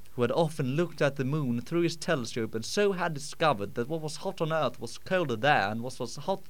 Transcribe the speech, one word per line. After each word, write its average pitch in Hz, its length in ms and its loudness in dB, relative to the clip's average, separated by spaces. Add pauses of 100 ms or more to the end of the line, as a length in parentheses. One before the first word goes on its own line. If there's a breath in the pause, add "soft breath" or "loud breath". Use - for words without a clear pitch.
(120)
who - 80 -2
had 120 100 4
often 147 460 2
looked 170 240 0
at 143 160 2
the 135 80 0
moon 127 380 0
through 165 180 0
his 165 160 2
telescope 117 580 -2
and 113 100 -4
so 202 280 2
had 175 220 0
discovered 135 600 0
that 120 140 -2
what 160 140 -2
was 151 140 -6
hot - 240 -6
on 156 120 0
earth 147 260 0
was - 200 -8
colder 170 360 0
there 110 360 4
and 113 100 -2
what 127 180 -6
was 120 180 -6
hot 185 340 -2